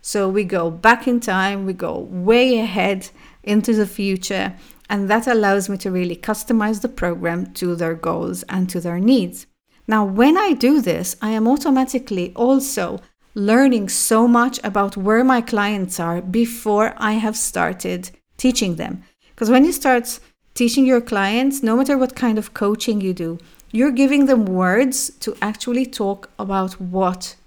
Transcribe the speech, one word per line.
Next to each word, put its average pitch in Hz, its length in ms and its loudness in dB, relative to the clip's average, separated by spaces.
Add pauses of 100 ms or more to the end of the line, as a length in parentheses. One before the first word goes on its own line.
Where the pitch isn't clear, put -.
So 196 280 -2
we 196 160 0
go 175 260 -2
back 226 380 2
in 240 120 2
time, 196 460 -2
we 190 60 -4
go 175 260 -6
way 226 600 2
ahead 196 520 -2 (320)
into 214 320 2
the 214 120 2
future. 190 680 -4 (340)
And 202 220 -2
that 226 160 2
allows 202 420 2
me 196 100 -4
to 190 120 -4
really 180 260 -2
customize 214 640 -2
the 240 80 -4
program 175 680 -4
to 180 200 -2
their 165 200 -2
goals 170 500 -6
and 185 260 -2
to 180 100 -4
their 175 200 -4
needs. 208 460 2 (400)
Now, 214 180 2
when 233 340 4
I 403 140 2
do 277 280 4
this, 180 400 -2
I 220 100 -4
am 220 180 0
automatically 262 840 0
also 233 680 0 (340)
learning 220 540 4
so 226 400 2
much 240 340 2
about 202 340 -2
where 214 280 2
my 254 160 4
clients 208 580 -2
are 170 220 -2
before 214 800 0
I 214 140 -2
have 220 240 -2
started 180 760 -4 (260)
teaching 226 400 0
them. 180 260 -8 (340)
'Cause 226 140 -2
when 254 140 8
you 349 80 2
start 240 480 -2 (340)
teaching 247 320 2
your 254 140 4
clients, 233 640 -2
no 226 140 2
matter 277 200 2
what 254 180 0
kind 226 240 0
of - 160 -10
coaching 214 460 -2
you 190 140 -2
do, 170 240 -8 (320)
you're 247 200 2
giving 277 360 4
them 247 180 4
words 185 680 0 (100)
to - 200 -8
actually 240 460 -4
talk 202 420 -6 (100)
about 190 400 -4
what 185 580 -4 (100)